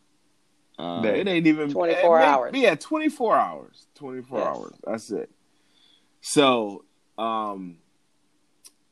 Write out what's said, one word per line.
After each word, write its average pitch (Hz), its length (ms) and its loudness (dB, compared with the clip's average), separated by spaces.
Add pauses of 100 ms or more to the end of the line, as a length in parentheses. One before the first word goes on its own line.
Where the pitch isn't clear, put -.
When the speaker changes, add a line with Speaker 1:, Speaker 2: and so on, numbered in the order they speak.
(800)
Speaker 1:
uh, 87 240 -6
Speaker 2:
Day. 104 180 0
Speaker 1:
it 190 80 -2
ain't 170 180 2
even, 156 240 2
Speaker 3:
Twenty-four 170 500 4
Speaker 1:
eh, - 40 6
may-, - 20 8
Speaker 3:
hours. 135 280 2
Speaker 1:
yeah, 233 200 4
twenty-four 262 640 -2
hours. 82 580 -4
Twenty-four 127 440 -10
Speaker 3:
Yes. 95 100 -2
Speaker 1:
hours. 55 240 -10 (100)
That's 110 280 -8
it. 92 200 -8 (920)
So, 120 640 0 (340)
um, 101 580 -8 (1160)